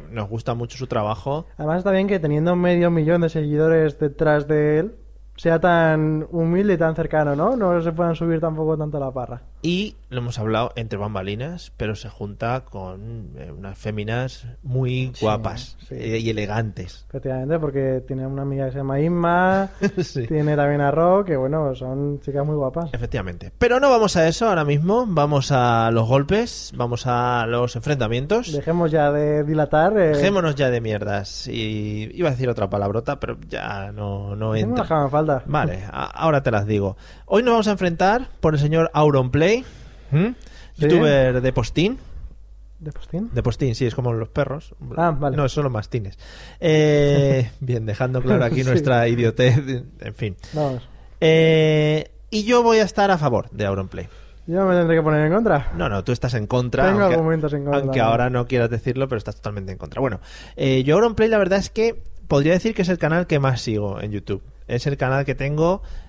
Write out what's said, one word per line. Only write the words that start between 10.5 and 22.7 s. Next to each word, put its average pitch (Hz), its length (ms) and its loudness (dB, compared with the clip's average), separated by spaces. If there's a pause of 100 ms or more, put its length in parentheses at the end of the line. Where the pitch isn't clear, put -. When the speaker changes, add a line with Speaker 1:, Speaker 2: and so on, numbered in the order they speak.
Speaker 1:
entre 113 200 -8
bambalinas, 104 800 -8
pero 110 200 -4
se - 120 -12
junta 117 560 -6
con, 98 720 -14
eh, 73 140 -14
unas 95 260 -14
féminas 113 680 -6 (160)
muy 127 520 -2
Speaker 2:
Sí, - 120 -6
Speaker 1:
guapas, 107 500 -4 (120)
Speaker 2:
sí. 131 80 -14
Speaker 1:
eh, 113 240 -4
y 113 100 -2
elegantes. 104 800 -4
Speaker 2:
Efectivamente, 135 500 -4
porque 135 480 -2
tiene 131 200 -6
una 135 160 -6
amiga 135 240 -4
que 131 60 -6
se 139 60 -8
llama 135 220 -2
Inma, 175 680 2 (120)
Speaker 1:
<laughs> 190 220 -2
Sí. 127 240 -6
Speaker 2:
tiene 151 300 0
también 143 240 2
a 143 100 2
Ro, 175 340 4
que 165 120 -2
bueno, 139 380 0
son 135 460 -6
chicas 139 260 -4
muy 151 80 -2
guapas. 147 400 -4